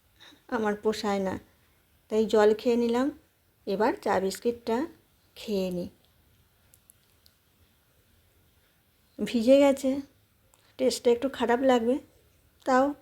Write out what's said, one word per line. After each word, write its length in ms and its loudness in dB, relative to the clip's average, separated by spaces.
আমার 260 -2
পোষায় 440 -4
না, 200 -4
তাই 180 0
জল 280 4
খেয়ে 220 -2
নিলাম। 340 0
এবার 360 -2
চা 180 0
বিস্কিটটা 680 -4
খেয়ে 360 -6
নিই। 180 -8
ভিজে 340 4
গেছে, 420 2
টেস্টটা 320 0
একটু 180 0
খারাপ 320 -2
লাগবে, 380 2
তাও 380 2